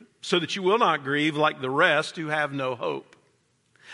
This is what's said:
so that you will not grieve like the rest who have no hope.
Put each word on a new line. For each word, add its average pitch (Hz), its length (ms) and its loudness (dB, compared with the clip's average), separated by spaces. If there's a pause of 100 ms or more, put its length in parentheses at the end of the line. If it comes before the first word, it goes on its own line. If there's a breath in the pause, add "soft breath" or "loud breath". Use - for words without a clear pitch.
(220)
so - 180 0
that 160 160 -4
you 196 80 -4
will 202 160 4
not 160 240 2
grieve 147 340 0
like 143 240 2
the 131 80 -4
rest 156 460 2
who 160 120 -6
have 151 260 -2
no 131 220 -4
hope. 78 400 -6 (800 loud breath)